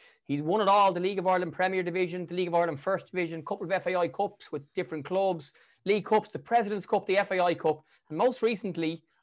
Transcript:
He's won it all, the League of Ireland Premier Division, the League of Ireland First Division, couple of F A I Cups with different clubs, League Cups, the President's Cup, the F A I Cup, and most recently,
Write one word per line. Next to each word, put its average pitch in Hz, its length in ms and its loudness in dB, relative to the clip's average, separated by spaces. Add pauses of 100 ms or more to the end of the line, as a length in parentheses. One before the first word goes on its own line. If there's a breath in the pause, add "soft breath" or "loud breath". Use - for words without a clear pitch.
(240 soft breath)
He's 143 180 -4
won 180 180 0
it 202 60 0
all, 196 260 6
the 170 60 -2
League 190 220 -2
of 180 80 0
Ireland 180 240 2
Premier 185 320 0
Division, 175 420 -2
the 175 80 -10
League 180 140 -2
of 170 80 0
Ireland 165 240 0
First - 320 -4
Division, 165 320 -4
couple - 220 -6
of 160 40 -6
F 185 160 0
A 185 80 0
I 175 140 2
Cups - 420 -6
with 143 120 -6 (120)
different 165 300 -6
clubs, 185 480 0 (320 soft breath)
League 202 200 2
Cups, - 260 2
the - 80 -8
President's 214 480 -2
Cup, 196 200 0
the 190 120 2
F 196 140 2
A 185 80 2
I 175 140 4
Cup, 151 280 -2 (260 soft breath)
and 151 80 -10
most 233 240 0
recently, 170 640 -2 (200)